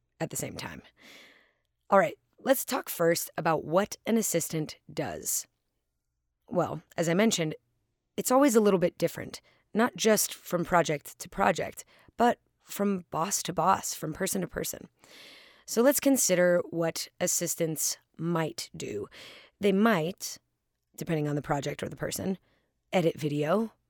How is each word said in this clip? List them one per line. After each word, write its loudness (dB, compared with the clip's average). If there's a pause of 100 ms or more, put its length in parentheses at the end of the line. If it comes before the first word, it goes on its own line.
(200)
at -4
the -10
same -8
time. -12 (1040)
All 6
right, 2 (280)
let's 2
talk -4
first 0
about 0
what 0 (100)
an 2
assistant -2 (160)
does. -6 (1000)
Well, -4 (140)
as 0
I 2
mentioned, 2 (640)
it's -4
always 6
a 8
little 4
bit 0
different, -4 (340)
not 0
just 2
from -4
project 0
to -16
project, -2 (320)
but 2 (240)
from -2
boss -2
to -6
boss, 0
from -8
person -2
to -4
person. -8 (760)
So 0
let's 6
consider 4 (100)
what -4 (120)
assistants -2 (180)
might -4
do. -8 (520)
They 2
might, 0 (580)
depending -2
on -2
the -2
project -4
or -6
the -10
person, -4 (540)
edit 2
video, -2 (180)